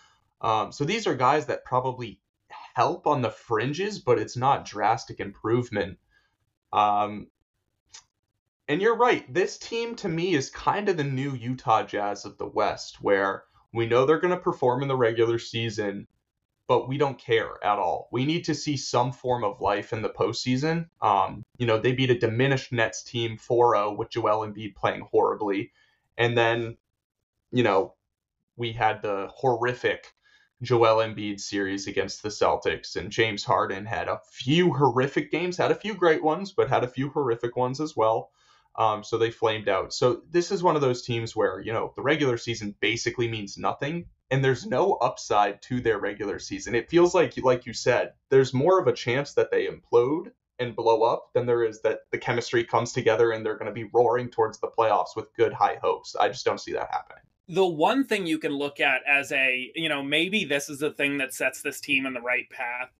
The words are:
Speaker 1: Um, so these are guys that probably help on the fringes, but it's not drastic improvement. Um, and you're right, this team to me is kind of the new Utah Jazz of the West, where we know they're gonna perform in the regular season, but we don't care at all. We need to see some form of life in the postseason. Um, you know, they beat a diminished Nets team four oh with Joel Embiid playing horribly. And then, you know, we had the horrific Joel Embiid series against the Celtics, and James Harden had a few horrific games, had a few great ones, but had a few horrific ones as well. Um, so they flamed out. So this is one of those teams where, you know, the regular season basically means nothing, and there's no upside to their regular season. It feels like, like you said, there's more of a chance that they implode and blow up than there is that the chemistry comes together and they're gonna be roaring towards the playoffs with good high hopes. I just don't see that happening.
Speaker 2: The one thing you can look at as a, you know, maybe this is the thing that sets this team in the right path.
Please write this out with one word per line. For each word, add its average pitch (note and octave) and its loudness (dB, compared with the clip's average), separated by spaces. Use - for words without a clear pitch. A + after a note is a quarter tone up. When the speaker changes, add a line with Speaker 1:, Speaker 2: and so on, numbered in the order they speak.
Speaker 1:
Um, G#2+ 0
so C#3+ -4
these G#3 -2
are E3 0
guys C3+ 2
that - -6
probably B2+ -4
help C#3+ 0
on C#3 2
the A2 0
fringes, D3 -4
but - 2
it's - -6
not B2+ 2
drastic G#2 -2
improvement. G#2 -2
Um, G#2 2
and D#3+ -2
you're A3+ 2
right, G#3+ 2
this D3+ -2
team A#3 -6
to G3+ -6
me E3+ 0
is C3 -2
kind G3 -2
of - 2
the C#3+ -2
new C#3 -4
Utah A#2+ 0
Jazz G2+ -6
of - -14
the G2+ -6
West, - -4
where G2 2
we A#2 0
know A#2+ 4
they're D#3 4
gonna F3+ 2
perform C3+ 0
in C#3 -2
the C3 0
regular A#2 2
season, G#2 -6
but B2 2
we C3+ -4
don't C#3 0
care - -2
at G#2 2
all. F2 -2
We B2 0
need E3 -2
to D#3 -2
see D3 -4
some C3 0
form B2 -4
of G2+ -4
life G#2 -2
in A2+ -4
the G2+ -4
postseason. C3 -2
Um, G#2 2
you A#2+ -2
know, A2 4
they A#2+ 2
beat B2+ 2
a A#2 2
diminished B2+ 0
Nets A#2 -2
team A#2 -6
four A#2+ 4
oh G#2 0
with - -8
Joel G#2+ 0
Embiid G#2 -10
playing G2+ -2
horribly. G#2 0
And A#2 0
then, A#2 0
you B2+ 2
know, G2 2
we A#2 -8
had A2 0
the G2 -4
horrific A#2+ -2
Joel A2+ 4
Embiid G#2 -6
series G2 -4
against F#2+ -4
the - -6
Celtics, E2+ -2
and F#2 -8
James A2 0
Harden G2 -2
had F2+ -6
a F#2 -4
few D#3+ 2
horrific C3 0
games, F3 -4
had C3 2
a - -2
few G3+ -6
great E3+ 2
ones, E3 -2
but A2+ 2
had A#2 2
a A#2+ -2
few C3+ -4
horrific B2 -2
ones B2+ -2
as D3+ -6
well. A2+ 2
Um, G#2+ 2
so A2+ -4
they A#2 2
flamed G#2+ 0
out. F#2 0
So - 0
this F3 0
is F3 -2
one E3+ 4
of D3 -2
those B2+ 0
teams A#2 -6
where, G2 0
you G#2 -8
know, G2 -4
the G#2 -8
regular C3+ 2
season G#2+ -6
basically A#2 -2
means G#2 -8
nothing, D3 -4
and C3+ 2
there's B2+ 2
no C3 2
upside G#2 0
to B2 -6
their A2+ 2
regular G2+ -4
season. G2 -6
It A#2 -2
feels F3 6
like, D#3 4
like B2 2
you A2+ -10
said, - 2
there's C3 6
more E3+ 6
of D3+ 2
a A#2+ 6
chance - -4
that A2+ 2
they G2 0
implode C#3 0
and A#2 -6
blow A2+ 4
up B2 0
than A#2+ 0
there A#2+ 2
is G#2+ -4
that A2 0
the A#2 -2
chemistry A#2+ 0
comes A2+ -2
together A2+ 4
and A2 -4
they're G#2+ -4
gonna A2 -6
be G#2+ -10
roaring A#2+ 2
towards A2 -2
the - -4
playoffs G#2+ 2
with - -8
good A2+ 4
high G2 0
hopes. - -2
I - 2
just - -8
don't G2+ -2
see - -12
that - -4
happening. - -10
Speaker 2:
The F#3 2
one F#3 2
thing G3+ -2
you D#3+ -2
can D#3 -4
look C#3+ -4
at C3+ 2
as C#3+ 0
a, B2+ 0
you E3 -2
know, C#3+ -2
maybe E3 0
this C#3+ -2
is C#3+ -10
the C#3+ -2
thing C#3+ -2
that C3 -6
sets - -4
this C#3 -8
team C3+ -2
in C3 -6
the A#2+ -10
right B2 -4
path. B2 -10